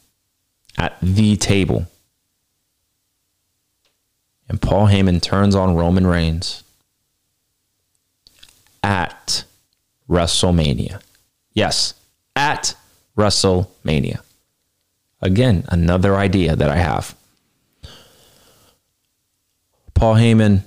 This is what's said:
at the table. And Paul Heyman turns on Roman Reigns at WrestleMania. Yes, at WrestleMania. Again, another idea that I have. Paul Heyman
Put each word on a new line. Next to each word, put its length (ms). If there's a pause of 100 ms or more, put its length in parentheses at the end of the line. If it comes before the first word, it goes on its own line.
(760)
at 240
the 380
table. 480 (2750)
And 120
Paul 260
Heyman 340
turns 340
on 200
Roman 300
Reigns 580 (2250)
at 640 (640)
WrestleMania. 920 (520)
Yes, 400 (420)
at 400 (420)
WrestleMania. 1040 (1000)
Again, 480
another 480
idea 380
that 140
I 60
have. 400 (2750)
Paul 220
Heyman 520